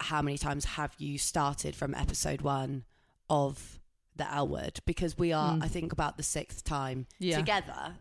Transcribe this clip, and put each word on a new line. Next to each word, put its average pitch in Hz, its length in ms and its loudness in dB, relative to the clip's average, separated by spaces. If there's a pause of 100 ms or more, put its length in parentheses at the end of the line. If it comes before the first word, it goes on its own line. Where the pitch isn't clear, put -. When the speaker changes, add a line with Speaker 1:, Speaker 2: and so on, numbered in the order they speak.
Speaker 1:
how 156 200 0
many 143 180 2
times 143 260 0
have - 340 -2
you 147 200 -4
started 143 560 0
from 139 200 -2
episode 143 480 0
one 135 420 0 (460)
of 143 500 2 (340)
the - 180 -4
L 143 140 2
word? - 380 -4
Because 170 320 0
we 170 160 4
are, 156 220 4
Speaker 2:
Mm. 160 100 4
Speaker 1:
I 156 40 0
think, 165 240 -2
about 151 240 0
the 156 60 -6
sixth - 420 -4
time 131 420 -2 (120)
Speaker 2:
Yeah. 175 200 2
Speaker 1:
together 165 640 0